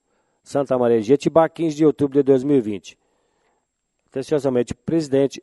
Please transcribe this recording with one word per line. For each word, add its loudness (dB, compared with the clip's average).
Santa -4
Maria 2
de -6
Jetibá, 2
quinze -6
de 0
outubro 0
de 4
dois 2
mil 0
e 4
vinte. -10
Atenciosamente, -2
presidente -2